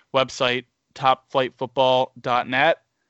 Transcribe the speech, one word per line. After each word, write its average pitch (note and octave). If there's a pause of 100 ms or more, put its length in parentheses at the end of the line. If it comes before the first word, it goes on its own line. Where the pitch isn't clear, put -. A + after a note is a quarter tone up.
(140)
website, B2+ (280)
top C3
flight C3
football C3
dot B2
net. C#3 (280)